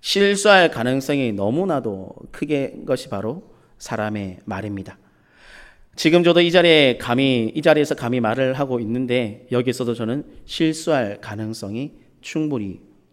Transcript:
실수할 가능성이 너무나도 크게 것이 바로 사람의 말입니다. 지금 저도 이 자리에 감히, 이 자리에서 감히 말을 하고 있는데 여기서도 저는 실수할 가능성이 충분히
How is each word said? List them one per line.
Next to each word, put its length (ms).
실수할 680
가능성이 600
너무나도 800
크게 540
것이 220
바로 420
사람의 680
말입니다. 540
지금 280
저도 160
이 100
자리에 480
감히, 560
이 60
자리에서 340
감히 260
말을 340
하고 260
있는데 720
여기서도 420
저는 300
실수할 760
가능성이 720
충분히 580